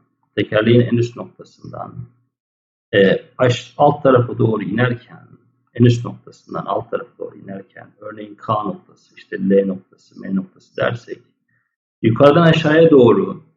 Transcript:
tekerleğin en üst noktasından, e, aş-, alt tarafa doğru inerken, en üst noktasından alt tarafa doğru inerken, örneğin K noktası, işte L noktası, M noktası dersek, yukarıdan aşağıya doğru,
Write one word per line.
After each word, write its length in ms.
tekerleğin 460
en 160
üst 180
noktasından, 800
e, 320
aş-, 400
alt 260
tarafa 340
doğru 260
inerken, 640
en 120
üst 200
noktasından 600
alt 260
tarafa 260
doğru 180
inerken, 520
örneğin 360
K 280
noktası, 540
işte 200
L 160
noktası, 560
M 140
noktası 420
dersek, 400
yukarıdan 420
aşağıya 480
doğru, 520